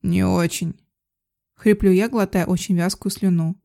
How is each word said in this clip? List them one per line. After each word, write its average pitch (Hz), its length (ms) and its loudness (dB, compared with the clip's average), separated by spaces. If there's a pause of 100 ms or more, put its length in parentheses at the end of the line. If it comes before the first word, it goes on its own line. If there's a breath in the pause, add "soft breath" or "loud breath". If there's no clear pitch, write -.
"Не 185 220 0
очень", 175 540 -2 (760)
хриплю 202 360 2
я, 185 180 2
глотая 196 360 -2
очень 180 320 -2
вязкую 180 340 -4
слюну. 175 540 -2